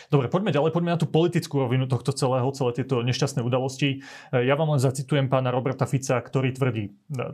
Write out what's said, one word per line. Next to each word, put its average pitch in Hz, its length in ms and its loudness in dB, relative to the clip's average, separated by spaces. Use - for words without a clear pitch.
Dobre, 131 240 2
poďme 180 240 0
ďalej, 156 160 2
poďme 170 240 0
na 170 40 0
tú 160 40 2
politickú 160 560 0
rovinu 127 240 2
tohto 131 320 -2
celého, 127 400 0
celé 123 240 0
tieto 127 240 0
nešťastné 120 400 0
udalosti. 131 560 0
E, 123 160 2
ja 143 80 4
vám 151 160 2
len 143 80 4
zacitujem 135 480 2
pána 131 240 0
Roberta 127 320 0
Fica, 131 320 0
ktorý 131 400 -2
tvrdí, 113 320 0
e, - 40 -12